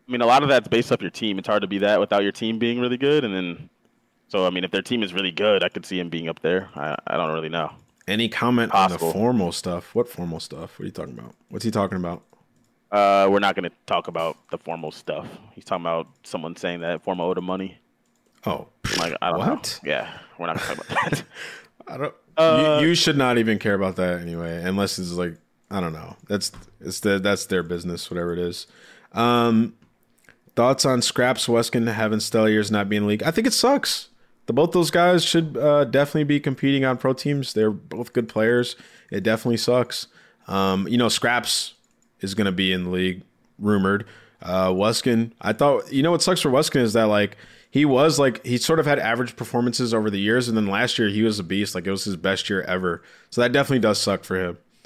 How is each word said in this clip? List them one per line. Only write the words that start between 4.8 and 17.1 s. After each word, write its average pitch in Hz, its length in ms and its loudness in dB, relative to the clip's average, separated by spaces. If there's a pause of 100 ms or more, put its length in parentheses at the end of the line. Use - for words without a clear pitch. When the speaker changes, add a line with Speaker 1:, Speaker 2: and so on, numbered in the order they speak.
Speaker 1:
team 120 200 -2
is 92 120 -6
really 95 180 -4
good, 98 320 2
I 90 40 2
could - 180 -12
see 92 120 -4
him 87 120 -4
being 82 180 -6
up 80 120 -8
there. 92 340 0
I, 73 220 -6 (100)
I - 100 -2
don't 80 160 -2
really 80 160 -6
know. 80 240 -6 (340)
Speaker 2:
Any 110 220 -2
comment 120 440 0
on 95 180 4
the 87 80 -6
Speaker 1:
Possible. 82 140 0
Speaker 2:
formal 101 400 0
stuff? 87 420 -8
What 120 140 0
formal 85 300 -8
stuff? - 400 -16
What - 60 -12
are - 20 -8
you - 60 -10
talking - 260 -14
about? - 160 -20 (140)
What's - 160 -8
he 113 60 -2
talking 98 260 -2
about? 87 260 -6 (680)
Speaker 1:
Uh, 98 380 6
we're 101 100 4
not 98 160 2
gonna 87 160 -4 (140)
talk 87 200 -2
about 82 300 -4 (160)
the 85 60 -6
formal 82 340 -10
stuff. - 340 -10 (280)
He's - 100 -20
talking 90 180 -6
about 85 240 -4 (160)
someone 82 320 -10
saying 87 260 -8
that 82 220 -6
formal 87 260 -4